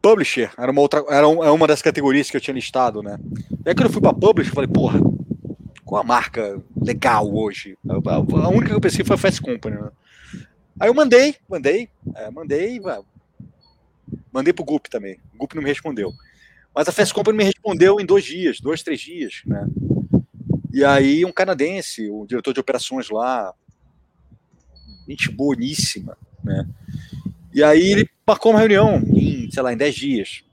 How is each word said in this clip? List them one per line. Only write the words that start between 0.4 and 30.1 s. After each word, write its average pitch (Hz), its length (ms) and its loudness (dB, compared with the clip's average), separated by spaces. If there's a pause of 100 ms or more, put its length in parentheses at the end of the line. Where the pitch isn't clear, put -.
era 127 140 -2
uma 143 100 4
outra, 143 280 2
era 147 180 6
um, 160 160 4
é 156 60 4
uma 160 160 6
das 151 160 2
categorias 143 480 2
que - 80 -6
eu 131 40 -2
tinha 139 120 -8
listado, 120 480 -2
né? 101 160 -12 (480)
E - 40 0
aí, - 60 2
quando 247 120 4
eu 180 60 2
fui 208 80 -2
pra 160 120 6
publisher, 190 380 2
eu - 40 -8
falei, 131 140 -2
Porra, 131 300 2 (840)
qual 101 160 -4
a - 20 -6
marca 113 580 -2 (200)
legal 110 520 0
hoje? 101 440 -6 (100)
A, - 60 -4
a, 85 220 -2 (300)
a 170 40 2
única - 200 2
que - 40 -2
eu 208 80 2
pensei 180 240 -2
foi 202 100 2
a 185 40 -6
Fast 196 220 0
Company, 110 380 -8
né? 104 100 -12 (880)
Aí 208 100 4
eu 240 40 4
mandei, 269 420 6 (120)
mandei, 175 400 -2 (280)
é, 107 160 -14
mandei, 160 500 -6
va-, 147 200 -8 (1300)
mandei 262 180 0
pro 175 140 -6
Gup - 240 -4
também. 98 300 -10 (140)
O - 40 -20
Gup - 160 -10
não 160 100 -8
me 139 60 -2
respondeu. 123 420 -6 (640)
Mas 151 160 0
a - 20 -4
Fast 208 220 0
Company 214 240 0
me 214 80 2
respondeu 196 560 2
em 190 40 -6
dois 196 200 2
dias, 165 340 -4
dois, 147 240 -6
três 151 160 -6
dias, 156 460 -12
né? - 200 -6 (1080)
E 135 100 2
aí 139 400 4
um 180 80 -2
canadense, 170 800 -4
o 107 160 -10
diretor 120 280 -6
de 135 60 -4
operações 131 500 -6
lá, 110 440 -4 (1500)
gente - 240 -6
boníssima, 131 880 -4 (260)
né? - 240 -4 (840)
E 147 100 4
aí 160 300 6
ele 202 160 2 (180)
marcou 220 240 4
uma 220 80 6
reunião 214 420 4 (140)
em, - 340 0
sei 135 140 -4
lá, 127 80 -2
em 120 60 -4
dez 135 180 0
dias. 123 580 -6